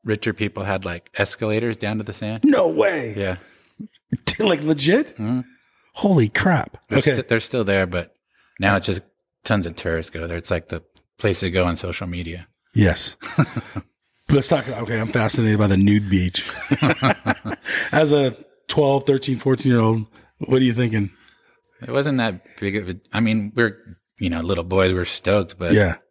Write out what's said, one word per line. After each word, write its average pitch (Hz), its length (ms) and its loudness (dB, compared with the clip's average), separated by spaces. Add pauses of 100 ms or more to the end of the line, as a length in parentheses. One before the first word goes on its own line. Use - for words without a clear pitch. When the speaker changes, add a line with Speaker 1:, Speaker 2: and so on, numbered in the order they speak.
Speaker 1:
richer 107 300 -2
people 101 300 -4
had, 95 220 -2
like, 87 320 -8
escalators 110 600 -2
down 107 220 -4
to 104 40 -6
the 101 100 -10
sand. 107 300 -6
Speaker 2:
No 262 240 4
way. 160 480 0
Speaker 1:
Yeah. 95 260 -4
Speaker 2:
<laughs> - 40 -20 (920)
Like, 185 220 2
legit? 156 560 2
Speaker 1:
Mm-hmm. 117 240 -2 (520)
Speaker 2:
Holy 156 360 2
crap. - 480 -2 (120)
Speaker 1:
They're 113 100 2
Speaker 2:
Okay. 139 160 2
Speaker 1:
st-, 127 120 -6
they're 113 120 2
still 117 240 -4
there, 98 220 2
but 87 300 -6 (440)
now 98 180 2
it's 95 100 -2
just 92 140 -4 (420)
tons 101 240 0
of 82 80 -10
tourists 82 340 -4
go 80 180 -10
there. 85 100 -6
It's, - 140 -10
like, 85 180 -4
the 82 120 -8 (380)
place 101 220 0
to 95 100 -2
go 90 140 2
on 85 120 -2
social 90 300 -8
media. 87 400 -10 (260)
Speaker 2:
Yes. - 440 2 (540)
<laughs> - 580 -16
Let's 139 180 4
talk. 135 200 0
Okay, 117 320 -4
I'm 110 100 -2
fascinated 110 500 2
by 104 80 4
the 95 100 4
nude 101 320 4
beach. 90 400 0 (200)
<laughs> - 1200 -2
As 156 200 4
a 135 240 2 (320)
twelve, 139 380 2
thirteen, 135 320 2
fourteen-year-old, 113 680 2 (340)
what 131 220 2
are 131 40 4
you 120 80 2
thinking? 110 380 0 (680)
Speaker 1:
It 120 100 -12
wasn't 139 280 0
that 107 260 -2 (140)
big 101 180 -2
of 92 120 -6
a, 90 60 -6 (180)
I 104 60 0
mean, 110 360 0
we're, 113 220 2 (420)
you 92 100 -2
know, 82 100 -4
little 85 240 -2
boys, 92 300 2
we're 90 120 -2
stoked, - 540 -2
but 87 140 -2
Speaker 2:
Yeah. 95 220 2 (160)